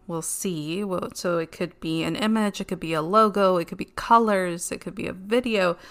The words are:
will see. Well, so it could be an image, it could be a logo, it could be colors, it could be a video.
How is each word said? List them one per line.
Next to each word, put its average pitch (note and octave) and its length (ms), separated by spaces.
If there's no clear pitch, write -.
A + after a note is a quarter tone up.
will E3 160
see. E3 600
Well, F#3 300
so F3 240
it E3 140
could - 280
be E3 240
an E3 120
image, G#3+ 440
it G3 80
could F#3 120
be D#3+ 140
a D#3 80
logo, G3 560
it E3+ 80
could F#3+ 120
be - 80
colors, F#3+ 880
it - 100
could F3+ 140
be - 100
a - 80
video. G3+ 640